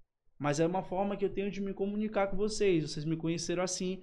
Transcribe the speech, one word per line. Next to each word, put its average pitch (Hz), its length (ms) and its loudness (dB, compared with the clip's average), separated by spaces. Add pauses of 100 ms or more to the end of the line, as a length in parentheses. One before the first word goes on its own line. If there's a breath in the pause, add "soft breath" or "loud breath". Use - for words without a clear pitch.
(380)
Mas 143 220 2
é 165 60 6
uma 185 160 2
forma 196 340 0
que 196 80 -2
eu 190 80 2
tenho 196 180 -2
de 185 100 -6
me 196 140 -4
comunicar 208 540 0
com 196 80 0
vocês, 190 520 2
vocês 147 160 -6
me 160 120 0
conheceram 165 480 -2
assim. 185 380 -4